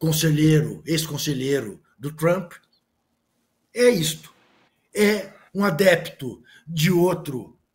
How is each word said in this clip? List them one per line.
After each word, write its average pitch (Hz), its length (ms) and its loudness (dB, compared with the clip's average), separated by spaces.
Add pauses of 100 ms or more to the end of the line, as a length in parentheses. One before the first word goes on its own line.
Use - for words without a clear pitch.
conselheiro, 156 840 2
ex-conselheiro 139 960 -4 (160)
do 143 160 -10
Trump. 175 420 -2 (1160)
É 247 160 2
isto. 165 460 -2 (580)
É 208 400 0 (220)
um 196 100 -2
adepto 165 800 0 (240)
de 160 240 0
outro 170 680 -2 (180)